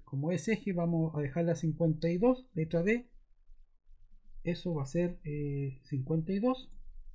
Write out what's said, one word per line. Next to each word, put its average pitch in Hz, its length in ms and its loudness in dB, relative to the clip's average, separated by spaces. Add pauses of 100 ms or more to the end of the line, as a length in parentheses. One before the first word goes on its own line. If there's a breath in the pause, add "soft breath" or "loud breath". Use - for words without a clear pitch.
como 143 280 -2
es - 160 -2
eje, 202 240 0
vamos 170 420 2
a 147 60 0
dejarla 165 340 0
cincuenta 165 560 2
y 175 80 0
dos, 254 360 4
letra 165 280 0
D. 233 260 2 (1300)
Eso 170 320 0
va 143 80 0
a 135 40 -2
ser, 175 360 0
eh, 143 600 -2
cincuenta 160 480 0
y 196 80 2
dos. 254 320 0 (420)